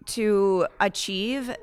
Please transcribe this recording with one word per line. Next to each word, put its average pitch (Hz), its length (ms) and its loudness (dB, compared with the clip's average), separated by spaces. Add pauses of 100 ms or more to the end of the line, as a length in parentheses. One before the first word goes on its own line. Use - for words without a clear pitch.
to 196 580 2 (140)
achieve 214 840 -2